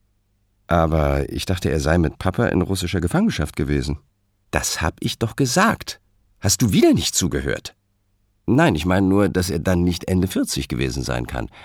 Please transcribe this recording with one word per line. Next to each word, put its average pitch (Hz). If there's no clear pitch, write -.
„Aber 78
ich -
dachte, 90
er 73
sei 78
mit 80
Papa 110
in -
russischer 90
Gefangenschaft 87
gewesen.“ 69
„Das -
hab 80
ich -
doch 113
gesagt. -
Hast -
du 113
wieder 285
nicht -
zugehört?“ 69
„Nein, 127
ich 78
meine 95
nur, 98
dass 90
er 82
dann 90
nicht 87
Ende 92
vierzig -
gewesen 64
sein 62
kann. 60